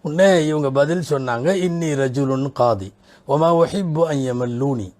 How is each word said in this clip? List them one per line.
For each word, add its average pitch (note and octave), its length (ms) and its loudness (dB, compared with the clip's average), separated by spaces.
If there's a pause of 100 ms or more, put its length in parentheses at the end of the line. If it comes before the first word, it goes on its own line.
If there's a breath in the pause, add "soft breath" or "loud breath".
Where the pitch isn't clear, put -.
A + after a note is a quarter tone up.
உடனே E3+ 460 4
இவங்க D3+ 240 0
பதில் D3 380 0
சொன்னாங்க, C3+ 440 -2
"இன்னி E3+ 400 -2
ரஜுலுன் C3+ 580 -2
காதி, G#2+ 420 0 (340 soft breath)
ஒமா E3 360 2
உஹிப்பு E3+ 400 -2
அன் D#3 140 -2
யமல்லூனி." B2 840 -4